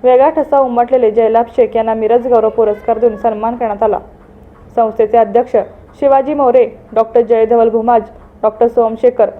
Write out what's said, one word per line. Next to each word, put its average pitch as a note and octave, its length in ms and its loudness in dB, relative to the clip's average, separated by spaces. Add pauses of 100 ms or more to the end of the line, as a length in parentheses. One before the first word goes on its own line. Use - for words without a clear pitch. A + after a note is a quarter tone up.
वेगळा B3+ 260 4
ठसा D4 300 -2
उमटलेले A#3+ 520 0
जयलाभ A3+ 340 0 (100)
शेख A3 200 0
यांना A3+ 180 -2
मिरज A3+ 340 0
गौरव A3 220 2
पुरस्कार A3 480 -2
देऊन A3 180 0
सन्मान A3 400 -4
करण्यात A3+ 280 -4
आला. G#3+ 160 0 (760)
संस्थेचे A3 420 0
अध्यक्ष A#3 380 0 (440)
शिवाजी C4+ 340 2
मोरे, B3+ 320 2 (280)
डॉक्टर A3+ 280 0
जयधवल A3+ 480 2
भुमाज, A3+ 320 0 (400)
डॉक्टर A3 260 0
सोमशेखर, A#3 600 0 (100)